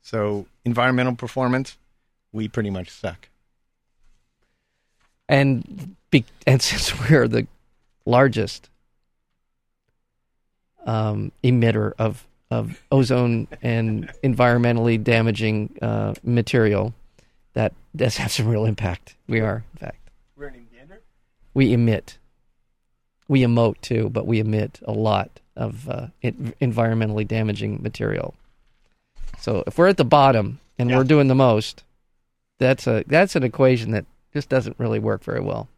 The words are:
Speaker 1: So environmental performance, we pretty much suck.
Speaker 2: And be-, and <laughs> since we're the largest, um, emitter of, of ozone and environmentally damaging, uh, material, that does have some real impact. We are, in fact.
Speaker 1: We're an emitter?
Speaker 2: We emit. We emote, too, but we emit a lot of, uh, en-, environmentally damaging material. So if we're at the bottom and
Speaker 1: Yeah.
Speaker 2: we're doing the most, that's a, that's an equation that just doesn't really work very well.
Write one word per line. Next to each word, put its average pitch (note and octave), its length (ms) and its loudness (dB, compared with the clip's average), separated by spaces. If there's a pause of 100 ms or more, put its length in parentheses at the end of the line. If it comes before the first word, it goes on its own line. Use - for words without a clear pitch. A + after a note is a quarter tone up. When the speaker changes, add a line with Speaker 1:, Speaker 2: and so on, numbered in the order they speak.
Speaker 1:
So G#2 440 -4 (200)
environmental B2 500 0
performance, B2+ 640 -4 (560)
we A2 160 -6
pretty G#2 200 -4
much F#2 200 -8
suck. - 400 -12 (2000)
Speaker 2:
And C#3 680 0 (160)
be-, B2+ 140 4 (220)
and C3 140 4
<laughs> - 80 -2
since - 280 -4 (120)
we're C3 180 6
the A2+ 200 -2 (580)
largest, A#2+ 640 2 (2250)
um, G#2+ 460 -4 (120)
emitter A2+ 560 2
of, A2 260 -4 (260)
of A2+ 300 -6 (100)
ozone B2 560 0 (140)
and A2+ 500 -4 (120)
environmentally A#2+ 800 2
damaging, A2 800 0
uh, G#2+ 320 -2 (100)
material, A2+ 680 0 (600)
that G#2+ 200 -2 (220)
does B2 220 -2
have - 140 -6
some A2 160 -2
real A2 180 0
impact. G2 500 -6 (120)
We A2+ 140 -2
are, A2 220 -4 (100)
in - 60 -20
fact. - 180 -16 (380)
Speaker 1:
We're C#3+ 120 -18
an A#2+ 260 -20
emitter? C#3+ 240 -20 (560)
Speaker 2:
We B2+ 200 2
emit. A#2 440 0 (1080)
We C#3 140 4
emote, A#2 400 2
too, A2 280 -2
but A2+ 160 -4
we A2 140 0
emit G#2+ 440 -2
a A2 80 -8
lot G#2+ 480 -2 (160)
of, A#2 340 -8
uh, A#2+ 180 -8 (160)
en-, A#2 380 -6
environmentally A2+ 680 0
damaging G#2+ 560 -4
material. - 500 -6 (1040)
So A2 280 -4
if - 100 -8
we're F3 100 6
at G3 100 4
the C#3+ 80 2
bottom B2+ 540 4 (180)
and B2 120 0
Speaker 1:
Yeah. B2+ 80 2
Speaker 2:
we're C3+ 60 4
doing C#3+ 240 4
the C3 80 4
most, A#2+ 480 2 (760)
that's B2+ 300 0
a, A2+ 200 0
that's E3 280 2
an C#3 80 0
equation A#2+ 480 2
that G#2+ 140 -2 (280)
just D3 160 -8
doesn't A2+ 300 -2
really A2 200 -2
work G#2+ 240 -4
very A2 180 -6
well. G2 260 -6 (100)